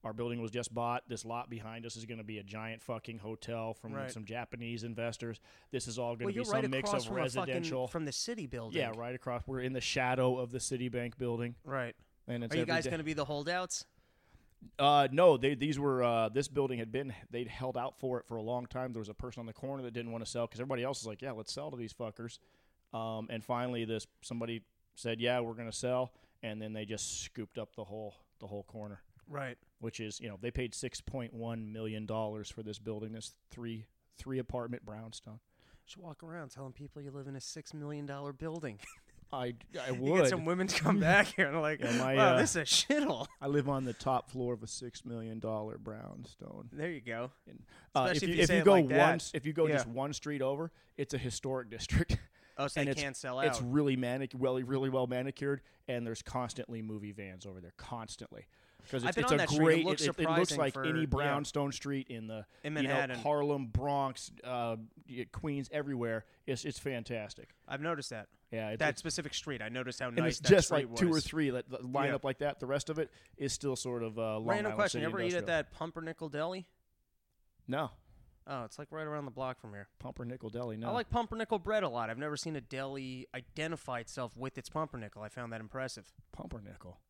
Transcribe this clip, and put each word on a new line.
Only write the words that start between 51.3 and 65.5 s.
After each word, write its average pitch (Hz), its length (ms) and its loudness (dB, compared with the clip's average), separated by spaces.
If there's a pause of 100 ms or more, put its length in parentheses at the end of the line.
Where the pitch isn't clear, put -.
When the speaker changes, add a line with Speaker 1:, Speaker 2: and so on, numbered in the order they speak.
Speaker 1:
district. - 540 2
<laughs> - 40 -20 (340)
Speaker 2:
Oh, 143 60 2
so 147 140 0
Speaker 1:
And 139 80 4
Speaker 2:
they - 20 2
Speaker 1:
it's, 147 100 0
Speaker 2:
can't 139 140 -2
sell 131 240 -4
Speaker 1:
it's 131 220 4
Speaker 2:
out. 120 100 0
Speaker 1:
really 143 240 6
manic-, 127 420 0
really, 131 260 2
really 135 260 2
well 131 180 4
manicured, 135 540 -2 (260)
and 120 180 -2
there's 113 160 -4
constantly 120 600 -4
movie 104 320 -6
vans 95 320 -12
over 92 160 -12
there, 85 160 -16
constantly. - 680 -10 (440)
'Cause 123 140 0
Speaker 2:
I've 180 60 4
Speaker 1:
it's, 165 40 0
Speaker 2:
been 233 80 4
Speaker 1:
it's 247 80 4
Speaker 2:
on - 40 8
Speaker 1:
a - 80 6
Speaker 2:
that 156 60 2
street. 151 120 4
It - 20 10
Speaker 1:
great, 160 220 8
Speaker 2:
looks 185 160 2
Speaker 1:
it, 151 60 2
it - 20 4
looks 165 100 -2 (300)
Speaker 2:
surprising 147 80 0
Speaker 1:
like 156 160 2
Speaker 2:
for, 135 100 -4
Speaker 1:
any 160 180 2
Speaker 2:
yeah. 156 40 4
Speaker 1:
brownstone 143 640 2
street 139 380 -4
in 113 180 -8
the, 110 180 -8 (200)
Speaker 2:
In 151 100 -2
Speaker 1:
you 151 80 2
know, 135 60 2
Speaker 2:
Manhattan. 139 320 2
Speaker 1:
Harlem, 143 460 2
Bronx, 135 640 0 (120)
uh, 120 320 0 (340)
y-, 123 220 -6
Queens, 139 400 -4